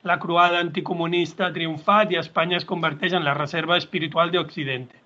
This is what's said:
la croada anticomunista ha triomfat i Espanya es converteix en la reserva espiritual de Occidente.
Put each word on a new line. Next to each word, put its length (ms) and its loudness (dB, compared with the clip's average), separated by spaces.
la 160 0
croada 400 4
anticomunista 880 -2
ha 60 -4
triomfat 600 2
i 80 0
Espanya 360 0
es 80 -4
converteix 480 -2
en 120 0
la 80 2
reserva 440 0
espiritual 540 0
de 80 2
Occidente. 560 -6